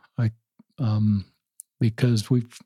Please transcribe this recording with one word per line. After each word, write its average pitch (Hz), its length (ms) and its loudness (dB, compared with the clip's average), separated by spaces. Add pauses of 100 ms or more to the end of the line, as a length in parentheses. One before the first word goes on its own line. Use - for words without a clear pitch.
(160)
I, 113 140 0 (480)
um, 107 460 0 (540)
because 113 520 0
we've, 123 360 -2